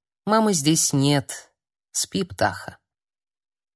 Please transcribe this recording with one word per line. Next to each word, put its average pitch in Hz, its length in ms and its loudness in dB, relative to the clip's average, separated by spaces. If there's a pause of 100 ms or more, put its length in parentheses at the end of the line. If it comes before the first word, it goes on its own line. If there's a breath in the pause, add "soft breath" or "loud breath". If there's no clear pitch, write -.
(240)
Мамы 214 300 2
здесь 156 400 2
нет. 143 580 0 (380)
Спи, - 340 -6
птаха". - 540 -6 (960)